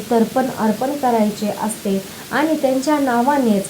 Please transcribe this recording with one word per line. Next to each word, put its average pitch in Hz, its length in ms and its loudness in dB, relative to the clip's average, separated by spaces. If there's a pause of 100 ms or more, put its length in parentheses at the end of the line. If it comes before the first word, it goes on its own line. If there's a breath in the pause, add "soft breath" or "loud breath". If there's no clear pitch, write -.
(100)
तर्पण 240 360 2 (120)
अर्पण 247 380 0
करायचे 214 640 0
असते 196 400 -2 (300 loud breath)
आणि 311 240 2
त्यांच्या 269 420 0
नावानेच, 240 720 2